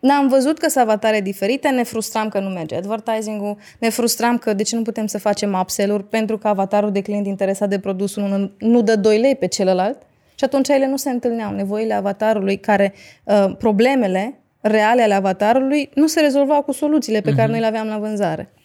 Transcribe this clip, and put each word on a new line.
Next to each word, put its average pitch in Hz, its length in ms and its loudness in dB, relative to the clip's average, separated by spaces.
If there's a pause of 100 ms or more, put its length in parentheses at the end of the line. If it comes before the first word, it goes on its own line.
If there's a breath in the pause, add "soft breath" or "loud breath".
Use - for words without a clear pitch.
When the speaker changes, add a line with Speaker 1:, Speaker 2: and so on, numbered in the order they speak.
Speaker 1:
N-am 277 260 4
văzut 269 320 2
că 320 100 0
sunt 269 140 2
avatare 214 380 0
diferite, 202 480 -2
ne 254 140 0
frustram 220 460 -4
că 208 100 -4
nu 196 100 -6
merge 170 260 -8
advertising-ul, 214 840 -6 (220 loud breath)
ne 226 100 0
frustram 240 480 0
că 233 160 -2
de 202 100 -2
ce 226 120 -4
nu 233 60 -2
putem 220 260 -4
să 208 120 -6
facem 202 420 0
upsell-uri, 202 420 -2
pentru 220 340 -2
că 208 100 -4
avatarul 208 440 0
de 196 100 -2
client 208 240 -4
interesat 196 440 -2
de 196 100 0
produsul 196 440 -4
nu, 196 280 -2 (180)
nu 240 120 6
dă 220 140 2
doi 214 240 4
lei 262 160 4
pe 226 120 -4
celălalt. 190 500 0 (380)
Și - 80 -4
atunci 269 240 0
ele 269 200 2
nu 269 100 -2
se 269 120 -4
întâlneau, 233 440 -2
nevoile 208 400 -4
avatarului 202 680 -2
care, 196 340 2 (300 loud breath)
uh, 196 340 2
problemele 220 800 0 (240)
reale 214 400 4
ale 214 120 4
avatarului 233 800 0
nu 302 140 2
se 311 120 0
rezolvau 285 420 4
cu 285 100 -4
soluțiile 269 500 0
pe - 100 -2
care 139 100 2
Speaker 2:
Mhm. 220 100 2
Speaker 1:
noi 226 80 -2
le 226 60 0
aveam 220 220 -2
la 214 100 -6
vânzare. 208 560 -4 (120)